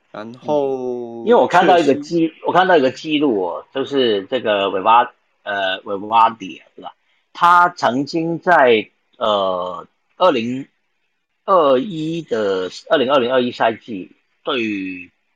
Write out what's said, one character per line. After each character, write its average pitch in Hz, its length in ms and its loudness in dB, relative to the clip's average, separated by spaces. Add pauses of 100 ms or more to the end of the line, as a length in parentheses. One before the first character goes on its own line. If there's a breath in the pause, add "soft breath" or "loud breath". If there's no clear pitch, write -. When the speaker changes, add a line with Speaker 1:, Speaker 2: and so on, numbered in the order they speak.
(120)
Speaker 1:
然 110 220 -14
后 127 920 -6
Speaker 2:
嗯。 - 20 -8
因 - 20 -4
为 233 80 4
我 151 120 4
看 180 180 4
到 180 140 6
一 160 60 0
个 135 100 2
记-， 165 320 -2
Speaker 1:
确 - 60 -6
实。 - 120 -20
Speaker 2:
我 143 60 -2
看 180 160 2
到 180 80 4
一 151 60 6
个 127 100 2
记 156 260 -6
录 135 240 0
哦， 85 320 -6
就 135 120 -4
是 120 400 0
这 127 160 -4
个 101 280 0
韦 95 120 -4
瓦-， 117 280 4 (340)
呃， 98 420 -4
韦 104 100 -8
瓦 110 340 4
迪， 98 320 -14 (140)
对 - 60 -20
吧？ 87 120 -18 (380)
他 175 380 4
曾 143 360 -2
经 165 340 -4
在， 131 500 4 (280)
呃， 92 680 -2 (300)
二 180 120 4
零 127 380 -4 (760)
二 151 340 4
一 160 420 -6
的， 98 480 -4 (200)
二 165 80 2
零 127 140 0
二 147 80 4
零 120 120 -2
二 131 100 2
一 123 100 -2
赛 117 220 0
季 98 380 -14 (320)
对 139 180 -4
于 95 480 -8 (260)